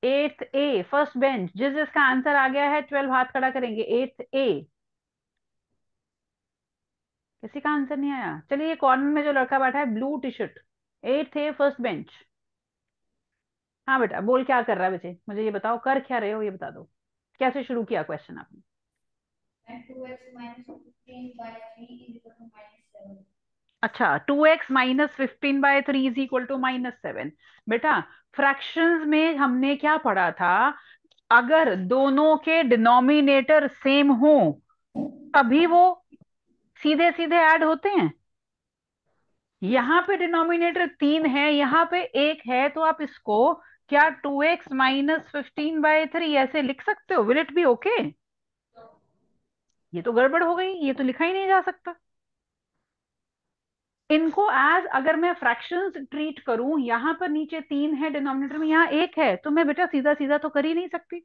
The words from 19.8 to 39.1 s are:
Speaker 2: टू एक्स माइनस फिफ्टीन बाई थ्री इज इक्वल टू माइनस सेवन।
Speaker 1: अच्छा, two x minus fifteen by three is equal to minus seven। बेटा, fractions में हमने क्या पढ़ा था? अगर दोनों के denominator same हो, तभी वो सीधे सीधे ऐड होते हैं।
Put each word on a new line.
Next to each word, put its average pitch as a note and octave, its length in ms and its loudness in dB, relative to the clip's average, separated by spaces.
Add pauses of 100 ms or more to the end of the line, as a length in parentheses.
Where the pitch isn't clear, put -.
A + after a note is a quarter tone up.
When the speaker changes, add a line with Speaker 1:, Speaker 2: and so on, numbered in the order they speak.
Speaker 2:
टू C4 180 -16
एक्स B3+ 300 -20
माइनस B3 300 -18
फिफ्टीन B3+ 680 -20
बाई A3+ 160 -16
थ्री A3+ 460 -20
इज A#3+ 180 -20
इक्वल A3+ 180 -20
टू A#3 120 -20
माइनस G#3+ 400 -20
सेवन। G3 380 -20 (600)
Speaker 1:
अच्छा, G3 360 0
two C#4+ 260 0
x D#4+ 260 4
minus C4 380 0
fifteen C#4 520 -4
by C#4 200 4
three C4+ 280 -2
is A#3 80 -6
equal B3+ 300 -4
to C4+ 120 -6
minus B3+ 420 -4
seven। C#3+ 300 -10 (360)
बेटा, A#3 320 0 (360)
fractions D#4 720 0
में D#4 280 2
हमने C#4 400 0
क्या D4+ 220 0
पढ़ा F#3+ 340 0
था? G3 420 0 (580)
अगर B3 440 4 (100)
दोनों C4+ 540 4
के D#4+ 260 2
denominator C4+ 1040 4 (100)
same C#4 360 4
हो, B3 480 4 (760)
तभी C#4 300 4
वो F4 400 4 (760)
सीधे D#4 300 2
सीधे E4+ 260 -2
ऐड D#4+ 260 4
होते D#4+ 260 0
हैं। B3+ 220 0 (1500)